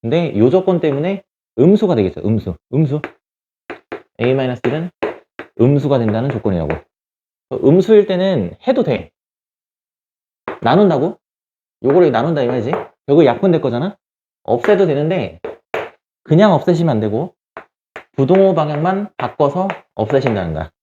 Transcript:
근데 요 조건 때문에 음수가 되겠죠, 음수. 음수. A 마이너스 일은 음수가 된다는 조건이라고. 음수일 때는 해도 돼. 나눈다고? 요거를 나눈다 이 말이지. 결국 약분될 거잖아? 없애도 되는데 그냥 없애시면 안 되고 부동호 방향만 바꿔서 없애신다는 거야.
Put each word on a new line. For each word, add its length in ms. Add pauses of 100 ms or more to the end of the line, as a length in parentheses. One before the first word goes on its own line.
근데 340
요 140
조건 300
때문에 420 (360)
음수가 360
되겠죠, 300
음수. 320 (180)
음수. 260 (1200)
A 140
마이너스 320
일은 240 (720)
음수가 380
된다는 320
조건이라고. 440 (920)
음수일 420
때는 500 (100)
해도 160
돼. 300 (1500)
나눈다고? 580 (680)
요거를 260
나눈다 320
이 60
말이지. 240 (340)
결국 180
약분될 360
거잖아? 360 (460)
없애도 440
되는데 540 (840)
그냥 280
없애시면 440
안 40
되고 340 (800)
부동호 420
방향만 600
바꿔서 520 (260)
없애신다는 580
거야. 200 (100)